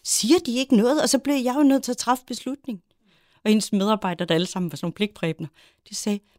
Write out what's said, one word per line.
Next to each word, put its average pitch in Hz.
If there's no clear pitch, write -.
siger 285
de 247
ikke 262
noget, 247
og -
så 269
bliver 277
jeg 247
jo 302
nødt 269
til 247
at 247
træffe -
beslutning." 254
Og 214
hendes 214
medarbejdere, 196
der 170
alle 180
sammen 180
var 143
sådan 160
nogle 170
blikpræbener, 165
de 208
sagde, 208